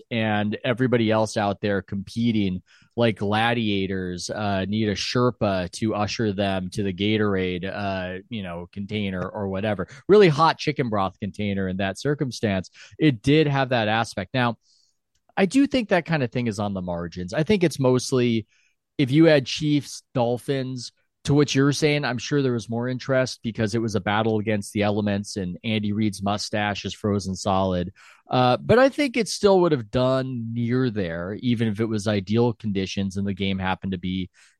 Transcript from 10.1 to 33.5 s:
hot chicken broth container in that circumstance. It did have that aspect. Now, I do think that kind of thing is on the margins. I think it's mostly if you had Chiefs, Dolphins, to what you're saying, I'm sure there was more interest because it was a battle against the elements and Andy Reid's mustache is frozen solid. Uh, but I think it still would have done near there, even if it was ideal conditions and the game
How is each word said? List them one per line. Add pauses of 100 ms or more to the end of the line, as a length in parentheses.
hot
chicken
broth
container
in
that
circumstance. (300)
It
did
have
that
aspect.
Now, (800)
I
do
think
that
kind
of
thing
is
on
the
margins.
I
think
it's
mostly (520)
if
you
had
Chiefs, (100)
Dolphins, (320)
to
what
you're
saying,
I'm
sure
there
was
more
interest
because
it
was
a
battle
against
the
elements
and
Andy
Reid's
mustache
is
frozen
solid. (340)
Uh,
but
I
think
it
still
would
have
done
near
there,
even
if
it
was
ideal
conditions
and
the
game